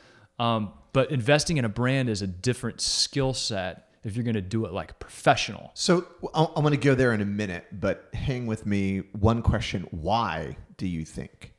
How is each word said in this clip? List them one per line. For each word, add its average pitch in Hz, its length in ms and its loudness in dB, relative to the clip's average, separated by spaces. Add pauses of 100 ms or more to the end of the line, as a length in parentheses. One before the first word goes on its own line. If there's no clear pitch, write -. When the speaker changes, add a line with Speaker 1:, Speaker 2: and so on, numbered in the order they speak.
(400)
Speaker 1:
Um, 113 340 0 (200)
but 135 180 2
investing 147 460 2
in 123 80 0
a 110 40 0
brand 127 400 0
is 101 120 -2
a 101 60 -2
different 110 540 -4
skill - 520 0
set 92 520 -4 (180)
if 104 120 -6
you're 123 100 -2
gonna 110 160 0
do 107 240 -2
it 87 80 -8
like 90 180 -6
a - 40 -20
professional. - 800 0
Speaker 2:
So 175 340 2 (260)
I, 151 100 4
I 165 160 0
wanna 147 180 4
go 135 180 4
there 123 180 4
in 104 80 2
a 101 40 0
minute, 101 460 -4
but 98 420 -2
hang 123 340 -4
with 110 180 -2
me. 98 340 2 (200)
One 113 220 4
question, 107 500 0
why 82 680 -2 (200)
do 98 100 -4
you 82 180 -4
think - 540 -16